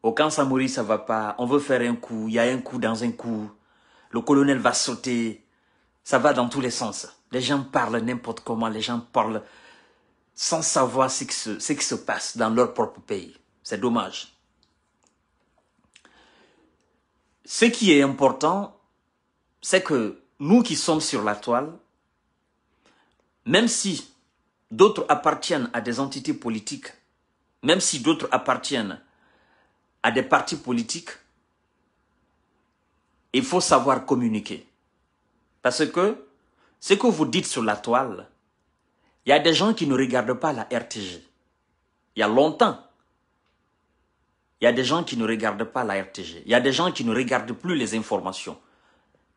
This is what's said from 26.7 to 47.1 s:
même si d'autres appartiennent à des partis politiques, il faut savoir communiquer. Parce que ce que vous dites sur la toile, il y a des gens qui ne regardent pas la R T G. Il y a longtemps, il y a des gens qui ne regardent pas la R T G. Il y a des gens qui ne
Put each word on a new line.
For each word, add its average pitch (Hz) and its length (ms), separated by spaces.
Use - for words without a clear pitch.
même 170 180
si 147 200
d'autres 156 320
appartiennent 120 680
à 120 40
des 120 120
partis 160 340
politiques, 123 520
il 127 100
faut 175 200
savoir 131 420
communiquer. 113 640
Parce 131 240
que 190 400
ce - 140
que 202 140
vous 160 180
dites 143 220
sur - 160
la 104 120
toile, 117 540
il - 60
y - 20
a 151 60
des 160 160
gens 190 180
qui 170 140
ne 135 80
regardent 123 400
pas 120 180
la 110 120
R 120 260
T 110 100
G. 90 260
Il 113 60
y - 20
a 104 60
longtemps, 139 580
il 110 60
y - 20
a 120 40
des 127 120
gens 160 200
qui 127 120
ne 113 100
regardent 110 380
pas 127 200
la 98 180
R - 100
T - 100
G. 85 220
Il - 80
y - 20
a 123 60
des 135 140
gens 170 180
qui 120 140
ne 110 80